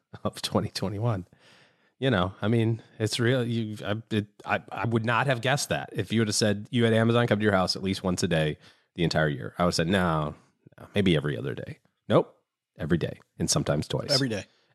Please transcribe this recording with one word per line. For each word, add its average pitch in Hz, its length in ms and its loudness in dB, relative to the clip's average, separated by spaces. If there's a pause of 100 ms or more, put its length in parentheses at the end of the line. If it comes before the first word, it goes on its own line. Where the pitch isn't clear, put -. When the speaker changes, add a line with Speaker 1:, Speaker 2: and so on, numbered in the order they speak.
Speaker 1:
<laughs> - 200 -20
of - 180 -6
twenty - 280 -2
twenty-one. 101 580 -4 (720)
You 135 100 0
know, 95 320 2
I 101 80 0
mean, 113 320 2 (180)
it's 110 200 -2
real. 123 260 2
You, 113 400 -4
I, 101 100 -2 (140)
it, 104 160 0 (200)
I, 101 160 0 (100)
I - 140 -6
would 113 200 0
not 123 220 2
have 120 140 0
guessed 127 280 0
that 71 240 -4
if - 180 -6
you 113 100 2
would 107 60 2
have 104 80 -2
said 104 360 0
you 117 120 2
had 113 100 4
Amazon 117 340 4
come 107 120 2
to 107 40 -2
your 104 100 4
house 92 220 2
at - 80 -10
least 95 200 -2
once 90 200 0
a 95 40 0
day 78 300 0 (380)
the 87 80 0
entire 80 260 2
year. 64 280 -8
I 87 60 0
would 87 60 4
have 85 60 -2
said, 82 120 0
"No, 85 480 0 (420)
no, - 180 -20
maybe 92 200 4
every 71 220 -2
other 62 160 -6
day." - 260 -12 (280)
Nope. - 280 2 (420)
Every 82 200 0
day - 220 -4 (200)
and 85 100 -2
sometimes - 380 0
twice. - 240 -4
Speaker 2:
Every 135 180 0
day. 101 160 -4 (300)